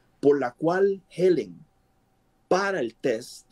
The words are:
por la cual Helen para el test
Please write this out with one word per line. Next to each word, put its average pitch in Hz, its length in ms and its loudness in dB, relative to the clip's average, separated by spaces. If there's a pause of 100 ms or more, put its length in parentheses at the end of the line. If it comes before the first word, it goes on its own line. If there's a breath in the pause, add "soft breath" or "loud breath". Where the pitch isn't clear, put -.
(200)
por 143 200 4
la 123 120 -4
cual 190 580 0
Helen 139 480 0 (920)
para 196 340 0
el 113 140 -6
test - 560 -6